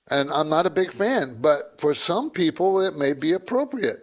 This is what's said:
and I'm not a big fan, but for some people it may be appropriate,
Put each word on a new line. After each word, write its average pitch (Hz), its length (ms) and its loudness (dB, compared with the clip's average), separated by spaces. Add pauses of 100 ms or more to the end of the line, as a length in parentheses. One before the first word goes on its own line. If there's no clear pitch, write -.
(100)
and 139 220 2
I'm 151 160 0
not 160 180 2
a 180 40 0
big 185 220 -2
fan, 190 480 -2
but 143 400 0
for 147 140 2
some 233 340 -2
people 180 520 0
it 185 160 -2
may 143 160 0
be 151 200 0
appropriate, 214 720 -2